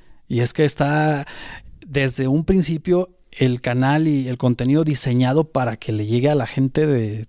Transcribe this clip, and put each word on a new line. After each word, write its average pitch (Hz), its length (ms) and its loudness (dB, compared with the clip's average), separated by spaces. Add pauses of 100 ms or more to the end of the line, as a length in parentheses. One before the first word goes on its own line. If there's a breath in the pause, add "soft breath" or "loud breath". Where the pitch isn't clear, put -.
(280 soft breath)
Y 117 120 -2
es 120 140 2
que 156 120 2
está 147 640 0 (580 loud breath)
desde 135 420 -2
un 151 180 0
principio 180 640 0 (200)
el 123 280 0
canal 135 480 2
y 135 220 0
el 123 80 -6
contenido 131 460 2
diseñado 131 600 2
para 123 320 -4
que - 160 -8
le 107 140 -2
llegue 120 240 0
a 151 60 2
la 120 120 0
gente 135 400 0
de 110 420 -2